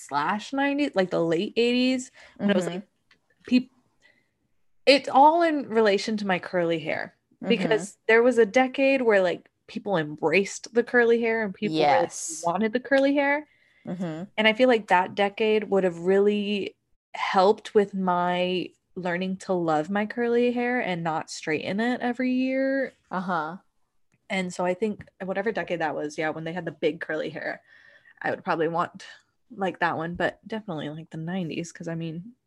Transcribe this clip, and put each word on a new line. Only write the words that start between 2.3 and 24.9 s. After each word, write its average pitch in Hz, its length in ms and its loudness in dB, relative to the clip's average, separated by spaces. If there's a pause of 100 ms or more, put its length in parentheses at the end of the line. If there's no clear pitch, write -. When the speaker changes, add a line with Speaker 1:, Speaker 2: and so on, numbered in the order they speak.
Speaker 1:
when 202 120 0
it 196 60 4
was, 175 100 0
like, 170 140 -6
Speaker 2:
Mm-hmm. - 680 -20
Speaker 1:
peop-, 254 240 2 (1160)
it's 262 220 6
all 311 340 6
in 294 260 0
relation 214 480 2
to 208 100 -4
my 185 140 0
curly 170 400 -2
hair, - 340 -6 (280)
Speaker 2:
Mm-hmm. 185 60 -6
Speaker 1:
because 208 480 0 (100)
there 226 160 6
was 240 160 4
a 226 80 8
decade 262 560 2
where, 214 180 4
like, 175 280 0 (180)
people 202 300 -4
embraced 156 800 -2
the 240 100 2
curly 233 360 4
hair 226 240 0
and 196 100 -4
people 220 220 -4
really 311 120 4
Speaker 2:
Yes. 269 580 0
Speaker 1:
wanted 202 260 0
the 247 80 2
curly 277 340 2
hair. 285 320 0 (400)
Speaker 2:
Mm-hmm. 170 380 -8 (120)
Speaker 1:
And 214 120 4
I 220 40 4
feel 254 160 4
like 226 200 2
that 185 280 4
decade 208 540 0
would 190 120 2
have 170 160 0
really 202 760 2 (380)
helped 202 600 2
with 202 200 2
my 180 720 0 (260)
learning 180 440 -4
to - 140 -4
love 160 380 0
my 208 160 -2
curly 240 460 0
hair 247 280 -2
and 180 220 -4
not 160 280 -4
straighten 175 500 -4
it 247 200 -2
every 247 320 -2
year. 262 600 -2 (180)
Speaker 2:
Uh-huh. 175 460 -4 (760)
Speaker 1:
And 185 240 -4
so 180 100 -4
I 180 100 0
think 208 300 -4 (200)